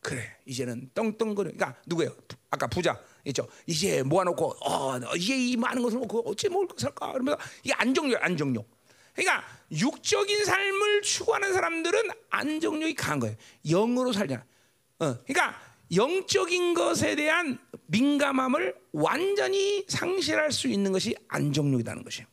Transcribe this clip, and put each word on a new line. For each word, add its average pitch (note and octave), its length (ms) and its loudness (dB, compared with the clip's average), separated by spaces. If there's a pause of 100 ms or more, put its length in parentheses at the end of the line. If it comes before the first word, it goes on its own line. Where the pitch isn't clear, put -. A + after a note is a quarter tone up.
그래, - 440 -8
이제는 B2 480 -6
떵떵거려. G#3+ 580 -2
그러니까 - 240 -6 (120)
누구예요? D#3+ 260 0 (140)
부-, - 100 -16 (140)
아까 C3+ 160 0
부자 D#3+ 340 0 (240)
있죠. B2 220 -4 (180)
이제 D#3 380 0
모아놓고, E3 580 2
어, B2+ 380 -2 (160)
이제 F#3+ 200 0
이 B3 220 0
많은 A#3+ 240 0
것을 A#3 180 0
놓고 A#3 300 -4
어찌 - 180 -2
먹을 F4+ 200 0
거 - 100 -14
살까? - 360 -6
그러면서 C4 260 -2 (240)
이게 - 100 0
안정욕, C4 480 2
안정욕. C#3+ 480 0 (460)
그러니까 E4 280 0 (280)
육적인 G4+ 760 0
삶을 G4 560 2
추구하는 G4+ 520 0
사람들은 E4+ 560 0 (200)
안정욕이 D#4 640 -2
강한 D3+ 260 -2
거예요. A2 160 -2 (320)
영으로 A#3+ 460 2
살잖아. F3+ 320 -2 (540)
어, C3+ 260 0
그러니까 C#4 340 0 (340)
영적인 F4 800 2
것에 E4 420 2
대한 D4+ 420 2 (300)
민감함을 C4+ 880 2 (180)
완전히 G4 920 2
상실할 D#4 640 0
수 - 160 -2
있는 G3 240 2
것이 F#3+ 240 0 (140)
안정욕이라는 C#3 720 0
것이에요. - 300 -12